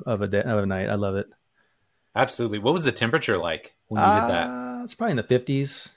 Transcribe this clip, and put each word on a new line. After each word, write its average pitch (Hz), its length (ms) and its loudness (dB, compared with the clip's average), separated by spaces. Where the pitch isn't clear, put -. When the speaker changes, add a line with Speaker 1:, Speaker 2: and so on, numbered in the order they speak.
Speaker 1:
of 110 160 -2
a 101 60 -2
day, 101 140 0
of 110 180 0
a 101 60 0
night. 95 240 -2
I 104 60 0
love 101 200 -2
it. 101 120 -4
Speaker 2:
Absolutely. 113 440 0
What 120 140 2
was 175 100 0
the 131 80 4
temperature 120 460 2
like 82 380 -4
when 110 140 0
you 208 200 6
did 233 80 0
that? 170 200 0
Speaker 1:
Uh, 247 340 -10
it's 240 120 -12
probably 226 160 -2
in 135 60 0
the 110 60 -2
fifties. 135 720 -2